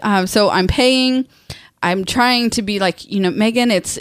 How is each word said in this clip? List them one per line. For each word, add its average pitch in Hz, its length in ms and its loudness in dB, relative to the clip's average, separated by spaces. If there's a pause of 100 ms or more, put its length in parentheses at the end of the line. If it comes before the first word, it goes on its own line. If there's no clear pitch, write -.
um, 196 240 0
so 208 220 2
I'm 185 180 0
paying. 254 600 0 (540)
I'm 190 220 -2
trying 240 460 2
to 226 120 -2
be 202 160 -4
like, 190 320 -4
you 196 120 -2
know, 180 100 0
"Megan, 233 400 0
it's, 202 300 -2